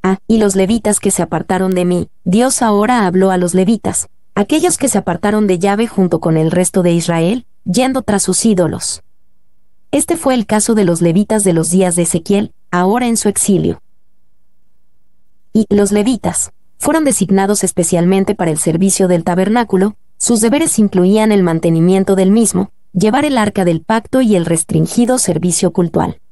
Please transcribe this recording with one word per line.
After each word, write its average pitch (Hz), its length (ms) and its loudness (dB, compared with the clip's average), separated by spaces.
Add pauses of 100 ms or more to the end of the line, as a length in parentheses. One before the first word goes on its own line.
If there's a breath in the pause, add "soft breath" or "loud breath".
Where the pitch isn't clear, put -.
Ah, 190 120 0 (100)
y 226 100 2
los 202 200 0
levitas 208 420 0
que 196 120 0
se 185 100 -4
apartaron 185 500 -2
de 180 140 0
mí, 175 240 -2 (160)
Dios 240 360 0
ahora 214 460 2
habló 185 240 2
a 185 60 0
los 175 160 -2
levitas, 190 560 -2 (260)
aquellos 311 420 0
que 269 120 -2
se - 80 -2
apartaron 208 500 -2
de 185 120 0
Yahvé 202 280 0
junto 180 320 0
con 160 160 0
el 160 160 0
resto 175 320 0
de 175 80 2
Israel, 170 540 -2 (180)
yendo 262 380 -2
tras 202 200 -2
sus - 240 -2
ídolos. - 560 -2 (920)
Este 302 260 -2
fue 277 160 0
el 233 120 0
caso 214 300 0
de 214 80 2
los 175 180 0
levitas 196 440 0
de 180 80 2
los 160 160 0
días 180 260 2
de 175 60 0
Ezequiel, 196 500 -2 (180)
ahora 196 380 0
en 233 80 0
su 214 140 -2
exilio. 180 520 0 (1700)
Y 220 160 2
los 202 240 2
levitas 208 580 -2 (280)
fueron 311 260 0
designados 196 580 0
especialmente 185 720 0
para 165 160 -2
el 156 60 -4
servicio 180 500 0
del 175 160 0
tabernáculo, 196 720 0 (220)
sus 233 240 0
deberes 269 380 0
incluían 208 520 2
el 202 120 2
mantenimiento 170 720 2
del 190 120 2
mismo, 202 420 0 (200)
llevar 214 320 0
el 277 140 0
arca 208 260 0
del 165 200 0
pacto 226 360 -2
y 220 160 2
el 170 100 0
restringido 165 720 0
servicio 170 540 -2
cultual. - 480 -2 (120)